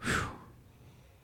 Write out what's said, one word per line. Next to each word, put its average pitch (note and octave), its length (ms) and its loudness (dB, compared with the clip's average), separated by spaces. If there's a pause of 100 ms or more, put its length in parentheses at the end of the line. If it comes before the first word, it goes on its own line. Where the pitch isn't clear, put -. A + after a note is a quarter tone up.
Whew. - 240 4 (960)